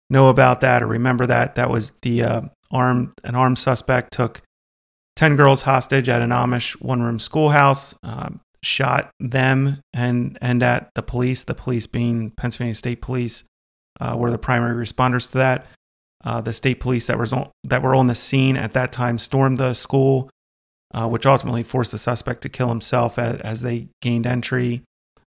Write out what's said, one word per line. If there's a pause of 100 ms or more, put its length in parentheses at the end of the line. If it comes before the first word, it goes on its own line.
know
about
that
or
remember
that,
that
was (100)
the,
uh, (300)
armed, (120)
an
armed
suspect
took (760)
ten
girls
hostage
at
an
Amish
one-room
schoolhouse, (100)
um, (240)
shot
them (120)
and,
and
at
the
police,
the
police
being
Pennsylvania
State
Police, (560)
uh,
were
the
primary
responders
to
that. (580)
Uh,
the
state
police
that
was
on, (140)
that
were
on
the
scene
at
that
time
stormed
the
school, (640)
uh,
which
ultimately
forced
the
suspect
to
kill
himself
a-,
as
they (120)
gained
entry. (580)